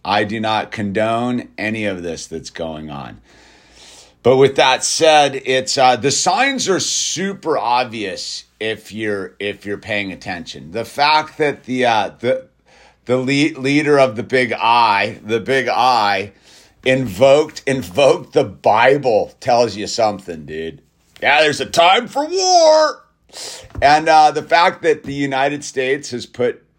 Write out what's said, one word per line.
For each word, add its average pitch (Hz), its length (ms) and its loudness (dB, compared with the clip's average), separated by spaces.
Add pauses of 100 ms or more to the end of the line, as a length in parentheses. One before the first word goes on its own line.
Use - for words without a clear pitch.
I 104 200 0
do 107 160 -6
not 110 300 -2
condone 113 800 -4 (100)
any 107 280 -4
of 92 160 -6
this 82 240 -10
that's 80 240 -12
going 78 400 -10
on. 64 300 -14 (1040)
But 127 140 4
with 135 180 4
that 131 300 2
said, 151 500 4
it's, 127 420 -2
uh, 127 200 4
the 131 160 -2
signs 247 560 -2
are 180 100 2
super 190 800 -4
obvious 110 840 -4 (160)
if 107 320 -6
you're, 101 480 -6
if 98 260 -8
you're 101 100 -6
paying 101 360 -6
attention. 85 580 -14
The 113 140 -6
fact 151 540 -2
that 147 260 -4
the, 123 220 -4
uh, 107 240 0 (100)
the, 131 260 -4 (600)
the 123 120 0
le-, 139 420 -2
leader 143 380 2
of 131 160 4
the 107 80 -8
Big 123 300 0
I, 110 720 2
the 110 160 -2
Big 127 280 -2
I, 104 640 0 (540)
invoked, 131 840 2
invoked 135 680 0
the 151 100 2
Bible 113 960 2
tells 120 340 2
you 101 140 -8
something, 95 580 -4
dude. 78 340 -12 (400)
Yeah, 143 220 2
there's 147 180 0
a 127 60 -6
time 180 420 2
for 277 160 -4
war! 330 800 2 (760)
And, 151 280 4
uh, 156 220 6
the 147 120 -4
fact 175 400 2
that 151 200 0
the 139 120 -10
United 143 500 -2
States 135 460 -4
has 120 160 -10
put - 380 -4 (140)